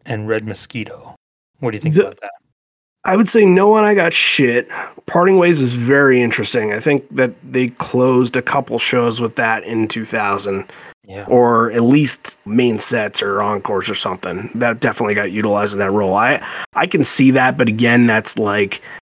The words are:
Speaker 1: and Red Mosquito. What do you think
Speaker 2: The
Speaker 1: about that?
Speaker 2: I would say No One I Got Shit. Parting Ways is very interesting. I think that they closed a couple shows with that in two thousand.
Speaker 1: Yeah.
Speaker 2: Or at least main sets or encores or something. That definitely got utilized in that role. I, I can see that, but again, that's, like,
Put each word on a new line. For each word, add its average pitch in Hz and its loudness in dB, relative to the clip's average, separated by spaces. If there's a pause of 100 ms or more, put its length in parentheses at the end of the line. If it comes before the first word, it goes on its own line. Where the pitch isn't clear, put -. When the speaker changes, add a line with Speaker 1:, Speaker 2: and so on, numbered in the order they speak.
Speaker 1:
and 107 -6
Red 110 -4
Mosquito. - -10 (460)
What 120 -4
do 104 -10
you - -10
think 156 -2
Speaker 2:
The 190 6
Speaker 1:
about - -8
that? - -12 (720)
Speaker 2:
I 185 0
would 208 2
say 220 6
No 190 6
One 214 4
I 208 4
Got 170 2
Shit. 123 0 (380)
Parting 185 2
Ways 170 4
is 123 0
very 131 4
interesting. 113 -2
I 107 -4
think 139 0 (120)
that 123 0 (100)
they 127 -4
closed 127 0
a 123 -2
couple 123 -4
shows 120 0
with 113 -6
that 113 -2
in 113 -2
two 110 -4
thousand. 101 -4 (420)
Speaker 1:
Yeah. 98 -14
Speaker 2:
Or 117 2
at 117 0
least 135 0
main 117 0
sets 110 -2
or 101 -2
encores 101 -4
or - -6
something. 92 -6
That 117 -2
definitely 110 -2
got 101 -2
utilized 104 -2
in 98 -4
that 98 -2
role. 98 0
I, 117 0 (320)
I 175 0
can 175 0
see - 4
that, 131 2
but 123 2
again, 117 2
that's, 110 0
like, 104 -2 (260)